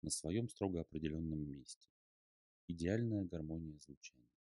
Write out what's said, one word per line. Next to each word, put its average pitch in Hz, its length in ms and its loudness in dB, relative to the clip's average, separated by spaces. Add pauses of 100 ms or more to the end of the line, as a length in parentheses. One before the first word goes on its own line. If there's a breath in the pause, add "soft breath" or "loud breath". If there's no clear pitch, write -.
на 78 80 -2
своем 104 380 0
строго 95 320 0
определенном 78 600 0
месте. 69 480 -8 (800)
Идеальная 101 560 4
гармония 80 540 -2
звучания. 64 500 -16 (160)